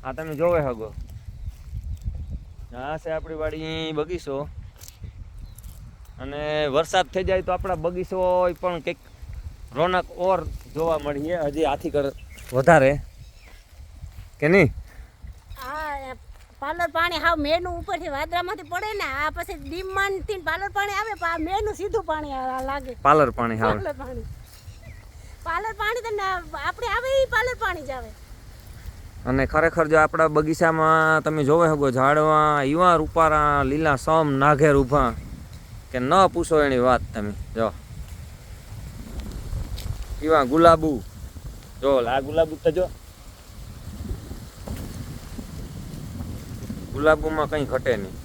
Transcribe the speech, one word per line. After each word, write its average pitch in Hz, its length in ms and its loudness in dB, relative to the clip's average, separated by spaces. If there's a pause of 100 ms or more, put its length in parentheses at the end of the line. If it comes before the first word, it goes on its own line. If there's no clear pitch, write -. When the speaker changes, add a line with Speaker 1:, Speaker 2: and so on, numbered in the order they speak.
Speaker 1:
આ 131 80 -8
તમે 156 220 -8
જોવે 165 260 4
હગો. 113 340 -4 (1800)
આ 143 200 -6
છે 160 140 -8
આપણી 160 240 -4
વાડી 156 580 -4
બગીચો. 151 560 -4 (1700)
અને 151 460 -2
વરસાદ 160 400 2
થઈ 190 180 -2
જાય 185 180 2
તો 180 100 -2
આપણા 180 220 -2
બગીચો 180 880 0
પણ 180 180 -2
કંઈક 160 180 -4 (760)
રોનક 175 360 2
ઓર 180 360 0 (280)
જોવા 160 240 2
મળીએ. 147 420 -2
હજી 147 240 0
આથી 147 260 0
કર 139 220 0 (400)
વધારે 139 480 8 (1400)
કે 147 80 2
નહીં? 175 260 6 (880)
Speaker 2:
હા, 294 360 -6
એ 262 140 -10 (460)
પાલર 330 320 -2
પાણી 330 260 0
હાવ 330 200 2
મેનું 339 420 0
ઉપરથી 339 300 -6
વાદળામાંથી 349 540 -4
પડે 381 320 -6
ને, 381 100 -2
આ 285 260 -2
પછી 330 240 -8
ડીમમાંથી 381 840 -4
પાલર 339 300 -4
પાણી 403 240 -2
આવે, 415 220 -4
પણ 339 140 -4
આ 339 100 -2
મેનું 381 360 -2
સીધું 370 300 -4
પાણી 302 280 -4
આ, 262 260 -4
આ 262 40 -6
લાગે. 262 400 -6
Speaker 1:
પાલર 143 280 6
પાણી 113 300 -2
આવે. 110 180 2
Speaker 2:
પાલર 294 140 -4
પાણી. 240 300 -10 (1200)
પાલર 381 300 -2
પાણી 440 280 -2
તો 427 160 -6
ના, 381 260 -2 (160)
આપણે 370 280 -4
આવે 523 360 2
ઈ 508 40 4
પાલર 480 280 0
પાણી 381 280 -4
જ 269 80 -10
આવે. 240 180 -8 (1160)
Speaker 1:
અને 131 200 2
ખરેખર 160 420 2
જો 156 100 6
આપણા 160 300 4
બગીચામાં 160 960 4
તમે 156 220 0
જોવે 160 240 6
હગો 143 220 4
ઝાડવા, 151 720 4
ઈવા 170 340 6
રૂપારા, 151 680 4
લીલા 143 340 2
સમ, 156 420 4
નાઘેર 147 360 6
ઊભા 131 400 4 (800)
કે 131 60 -2
ન 165 280 6
પૂછો 160 360 2
એની 135 160 4
વાત 123 220 6 (140)
તમે. 104 160 -2
જો. 107 420 -2 (2500)
ઈવા 151 220 6
ગુલાબુ. 156 580 6 (800)
જો, 135 160 4
આ 123 240 2
ગુલાબુ 156 360 0
તો 165 140 2
જો. 180 200 -2 (4000)
ગુલાબુમાં 151 560 2
કંઈ 151 160 0
ઘટે 127 320 0
નહીં. 95 160 -6 (120)